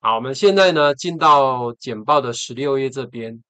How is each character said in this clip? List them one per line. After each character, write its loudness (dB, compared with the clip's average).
好， 2
我 -2
们 -6
现 2
在 4
呢， 2
进 -8
到 2
简 -12
报 2
的 -6
十 -10
六 -2
页 -4
这 -10
边 -14